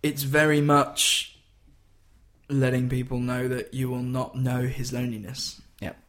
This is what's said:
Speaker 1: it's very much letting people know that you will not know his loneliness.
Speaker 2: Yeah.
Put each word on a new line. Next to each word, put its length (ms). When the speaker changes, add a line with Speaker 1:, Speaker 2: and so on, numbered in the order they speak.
Speaker 1:
it's 200
very 360
much 680
letting 400
people 300
know 280
that 260
you 160
will 140
not 320
know 280
his 280
loneliness. 680
Speaker 2:
Yeah. 140